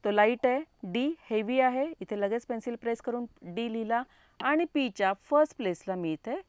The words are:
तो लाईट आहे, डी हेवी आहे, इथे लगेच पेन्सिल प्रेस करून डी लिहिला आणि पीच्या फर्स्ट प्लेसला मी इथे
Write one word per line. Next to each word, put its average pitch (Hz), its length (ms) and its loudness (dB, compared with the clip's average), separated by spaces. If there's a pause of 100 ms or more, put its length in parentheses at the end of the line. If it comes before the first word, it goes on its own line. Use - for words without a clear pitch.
तो 208 60 2
लाईट 214 340 4
आहे, 254 160 2 (220)
डी 240 360 0
हेवी 220 400 0
आहे, 262 400 2
इथे 214 220 -4
लगेच 208 240 -2
पेन्सिल 233 300 -6
प्रेस 233 260 -4
करून 240 240 -4 (160)
डी 220 320 -6
लिहिला 226 300 -2 (380)
आणि 311 320 2
पीच्या 208 400 0
फर्स्ट 294 440 2
प्लेसला 190 380 -2
मी 170 180 -2
इथे 247 360 -6